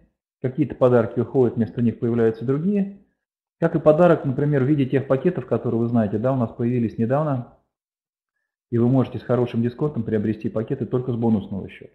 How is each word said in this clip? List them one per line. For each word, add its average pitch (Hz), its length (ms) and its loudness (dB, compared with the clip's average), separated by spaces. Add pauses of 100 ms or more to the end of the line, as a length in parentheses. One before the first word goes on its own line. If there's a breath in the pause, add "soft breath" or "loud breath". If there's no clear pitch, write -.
(420)
какие-то 131 340 -4
подарки 123 440 2
уходят, 117 360 2
вместо 117 260 -2
них 113 180 0
появляются 117 460 0
другие, 190 560 -2 (580)
как 165 160 0
и 151 40 -2
подарок, 156 460 6
например, 139 380 0
в 127 40 2
виде 143 200 2
тех 131 200 0
пакетов, 135 380 0
которые 113 360 -2
вы 120 60 2
знаете, 110 300 0
да, 127 160 0
у - 20 -2
нас 120 160 -2
появились 120 460 -2
недавно, 127 600 -2 (1120)
и 117 80 0
вы 117 80 4
можете 123 320 2
с - 40 -14
хорошим 120 380 0
дисконтом 120 420 -4
приобрести 110 460 -2
пакеты 113 380 -6
только 127 240 -4
с 117 40 -4
бонусного 104 540 -2
счёта. - 260 -20